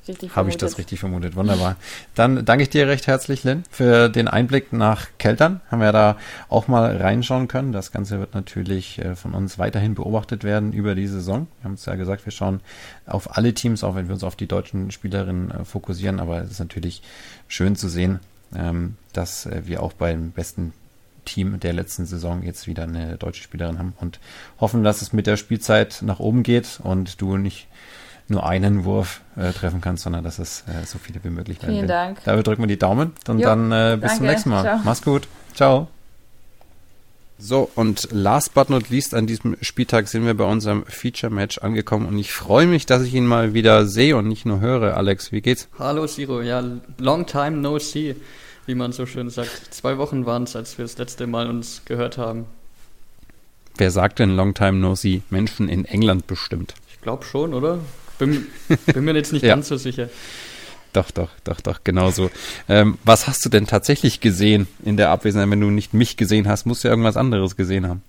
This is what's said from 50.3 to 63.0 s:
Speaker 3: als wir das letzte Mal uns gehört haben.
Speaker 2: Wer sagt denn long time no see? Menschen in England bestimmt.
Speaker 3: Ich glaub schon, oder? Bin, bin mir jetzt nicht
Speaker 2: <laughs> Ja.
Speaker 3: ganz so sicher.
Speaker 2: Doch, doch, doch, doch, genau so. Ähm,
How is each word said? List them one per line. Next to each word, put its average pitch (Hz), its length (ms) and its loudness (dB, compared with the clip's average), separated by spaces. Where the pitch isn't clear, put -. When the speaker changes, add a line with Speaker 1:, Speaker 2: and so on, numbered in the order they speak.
Speaker 3:
als 113 240 -12
wir 120 60 -6
das - 140 -14
letzte 123 280 -8
Mal 117 240 -2
uns 120 340 -8
gehört 120 320 -4
haben. 113 280 -6
Speaker 2:
Wer 95 140 4
sagt 95 300 2
denn 98 160 4
long 95 180 2
time 98 200 2
no 95 200 4
see? 95 360 0
Menschen 101 380 0
in 85 160 0
England 98 440 2
bestimmt. - 460 -8
Speaker 3:
Ich - 80 -20
glaub 123 240 -8
schon, 151 300 -4
oder? 156 240 -2
Bin, 139 300 0
bin 135 120 2
mir 156 100 2
jetzt 151 180 0
nicht 143 100 0
Speaker 2:
<laughs> 127 40 4
Ja. 110 80 8
Speaker 3:
ganz 143 140 -2
so 139 100 -4
sicher. 123 320 -6
Speaker 2:
Doch, 95 180 0
doch, 87 200 -6
doch, 85 180 -6
doch, - 220 -4
genau 92 260 4
so. 92 200 0
Ähm, 104 340 6